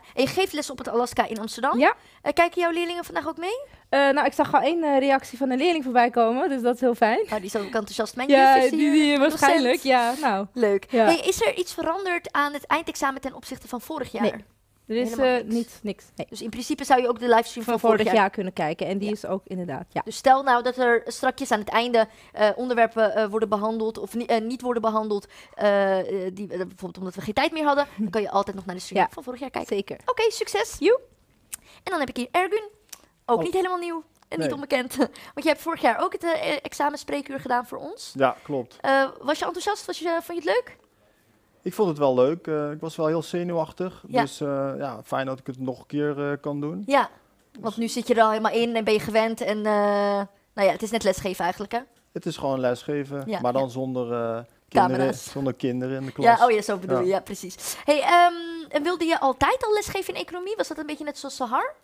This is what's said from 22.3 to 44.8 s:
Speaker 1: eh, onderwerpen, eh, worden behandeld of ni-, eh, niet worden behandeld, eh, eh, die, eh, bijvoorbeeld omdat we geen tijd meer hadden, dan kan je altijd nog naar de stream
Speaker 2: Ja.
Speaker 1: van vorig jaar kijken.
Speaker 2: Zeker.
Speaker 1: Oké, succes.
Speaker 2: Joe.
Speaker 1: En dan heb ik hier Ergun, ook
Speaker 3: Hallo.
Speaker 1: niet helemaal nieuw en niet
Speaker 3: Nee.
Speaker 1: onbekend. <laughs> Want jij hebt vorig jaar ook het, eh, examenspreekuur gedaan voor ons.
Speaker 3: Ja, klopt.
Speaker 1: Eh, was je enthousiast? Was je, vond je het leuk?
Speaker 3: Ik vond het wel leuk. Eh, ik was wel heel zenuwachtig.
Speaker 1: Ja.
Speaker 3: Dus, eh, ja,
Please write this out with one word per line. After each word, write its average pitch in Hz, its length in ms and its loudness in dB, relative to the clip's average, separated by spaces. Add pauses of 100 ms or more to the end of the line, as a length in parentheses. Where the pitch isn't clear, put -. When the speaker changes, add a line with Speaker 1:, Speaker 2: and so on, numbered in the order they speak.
Speaker 1:
eh, 214 220 4
onderwerpen, 226 600 2
eh, 214 120 2
worden 214 220 -2
behandeld 220 480 -2
of 202 180 -10
ni-, 233 100 -4
eh, 226 160 2
niet 233 200 -6
worden 247 200 -2
behandeld, 214 460 -2 (280)
eh, 196 440 2
eh, 185 340 -4
die, 196 180 -10
eh, 175 60 -6
bijvoorbeeld 185 400 -10
omdat 185 180 -10
we 196 60 -10
geen 208 120 -6
tijd 294 180 2
meer 311 140 -4
hadden, 285 200 2 (120)
dan 208 120 -2
kan 214 120 0
je 196 80 -4
altijd 196 260 0
nog 190 100 -12
naar 180 100 -8
de 185 60 -12
stream 190 200 2
Speaker 2:
Ja. 165 100 4
Speaker 1:
van 311 120 -16
vorig 254 160 -10
jaar 269 100 -10
kijken. - 260 -4
Speaker 2:
Zeker. - 300 -4
Speaker 1:
Oké, 466 260 2
succes. - 480 -4
Speaker 2:
Joe. 453 200 4 (840)
Speaker 1:
En 381 80 -8
dan 339 80 0
heb 262 100 -2
ik - 80 -10
hier 247 140 -4
Ergun, 381 320 0
ook 415 80 -16 (540)
Speaker 3:
Hallo. 240 160 2
Speaker 1:
niet 330 120 -2
helemaal 370 240 0
nieuw 339 260 -8 (240)
en - 120 -8
niet 320 80 -2
Speaker 3:
Nee. 262 60 -2
Speaker 1:
onbekend. 277 420 -4 (200)
<laughs> - 180 -20
Want 277 100 -8
jij 311 80 4
hebt 285 100 -2
vorig 330 200 -6
jaar 254 200 4
ook 370 120 0
het, - 100 -8
eh, 330 380 -2
examenspreekuur 285 800 -6
gedaan 247 280 -2
voor - 100 -12
ons. - 380 -14
Speaker 3:
Ja, 131 280 2
klopt. 135 380 -8
Speaker 1:
Eh, 269 280 2 (120)
was 294 180 -2
je 320 60 -4
enthousiast? 359 400 -6
Was 349 140 -10
je, 330 240 -2
vond 339 200 -10
je 339 60 -2
het 427 140 0
leuk? - 140 -20 (840)
Speaker 3:
Ik 180 120 -6
vond 202 160 0
het 151 80 -2
wel 139 180 4
leuk. 143 320 2
Eh, 147 240 -4
ik 151 80 -12
was 160 160 -10
wel 156 120 0
heel 165 140 0
zenuwachtig. 175 840 -6
Speaker 1:
Ja. 240 140 0
Speaker 3:
Dus, - 200 -6
eh, 139 360 -4
ja, 135 260 -10